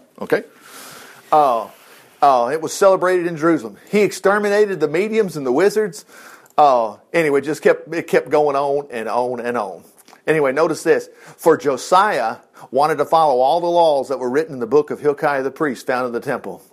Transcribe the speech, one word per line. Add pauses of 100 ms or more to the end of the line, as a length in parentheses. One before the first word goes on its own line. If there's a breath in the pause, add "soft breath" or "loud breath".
(220)
Okay. (840 loud breath)
Uh, (540 loud breath)
uh,
it
was
celebrated
in
Jerusalem. (140)
He
exterminated
the
mediums
and
the
wizards. (520 loud breath)
Uh, (140)
anyway,
just
kept,
it
kept
going
on
and
on
and
on. (420 soft breath)
Anyway,
notice
this. (260 loud breath)
For
Josiah (340 loud breath)
wanted
to
follow
all
the
laws
that
were
written
in
the
book
of
Hilkiah
the
priest
found
in
the
temple.